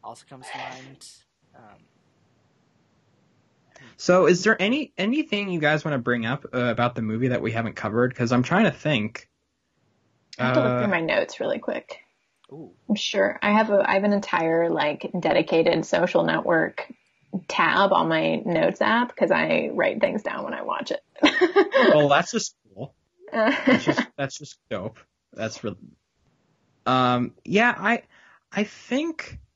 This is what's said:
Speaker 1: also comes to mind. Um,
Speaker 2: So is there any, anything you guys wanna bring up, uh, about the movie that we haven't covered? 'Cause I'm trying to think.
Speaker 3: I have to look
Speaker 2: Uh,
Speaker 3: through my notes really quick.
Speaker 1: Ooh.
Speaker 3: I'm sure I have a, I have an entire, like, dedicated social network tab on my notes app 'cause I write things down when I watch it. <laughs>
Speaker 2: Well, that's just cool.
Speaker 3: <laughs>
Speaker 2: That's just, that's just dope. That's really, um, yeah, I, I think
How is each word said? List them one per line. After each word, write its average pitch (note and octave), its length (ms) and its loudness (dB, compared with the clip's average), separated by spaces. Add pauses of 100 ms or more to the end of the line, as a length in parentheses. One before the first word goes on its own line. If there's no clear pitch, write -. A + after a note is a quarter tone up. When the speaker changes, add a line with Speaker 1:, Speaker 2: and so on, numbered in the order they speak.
Speaker 1:
also A2+ 280 -16
comes C3 200 -20
to C3+ 80 -14
mind. C3 500 -16 (480)
Um, G#2 260 -20 (2250)
Speaker 2:
So F3+ 280 4
is F3+ 180 4
there G#3+ 160 2
any, B3 360 -2
anything G#3 540 -2
you F3 100 -2
guys D3+ 240 2
wanna D3 140 -2
bring A#2+ 260 -2
up, B2 300 -6
uh, B2+ 40 -2
about A#2+ 360 0
the A2+ 80 -6
movie A2+ 260 -2
that B2 140 -2
we A2 100 -4
haven't A2+ 240 -6
covered? A#2+ 380 -2
'Cause A#2+ 180 -2
I'm B2 100 2
trying F#3 220 2
to F3+ 60 4
think. B2 580 -4 (1080)
Speaker 3:
I B2 80 -2
have B2+ 80 0
to B2+ 60 4
look B2+ 120 2
Speaker 2:
Uh, B2 80 0
Speaker 3:
through B2 100 0
my E3+ 100 0
notes - 400 -2
really - 180 -2
quick. - 400 -8 (540)
Speaker 1:
Ooh. D3+ 200 -18 (160)
Speaker 3:
I'm G#3+ 60 2
sure G3+ 480 -2
I G3+ 100 2
have A3 180 2
a, G3+ 180 4
I G3 60 2
have G3 100 2
an G#3 80 4
entire, E3+ 580 0
like, D3+ 480 -2
dedicated E3 680 2
social F3 380 2
network D#3+ 640 0 (640)
tab F#3 440 2
on E3 160 2
my D#3+ 280 0
notes E3+ 440 0
app A#3+ 360 0
'cause F3 160 0
I D#3+ 400 0
write F#3 280 0
things G3+ 220 0
down - 220 -8
when - 100 -8
I - 80 -10
watch - 300 -6
it. - 80 -6 (220)
<laughs> G4 720 4
Speaker 2:
Well, D3 140 6
that's D3 220 2
just - 240 -6 (200)
cool. A2 200 -14 (180)
Speaker 3:
<laughs> - 200 -20
Speaker 2:
That's A#3 520 2
just, - 220 0 (100)
that's C3+ 220 -6
just - 200 -18 (120)
dope. G#2+ 280 -8 (340)
That's A2 320 -8
really, G2+ 120 -6 (1120)
um, B2 480 2 (100)
yeah, A3+ 320 2
I, A3+ 260 -2 (500)
I G#3 120 -2
think - 720 -8 (180)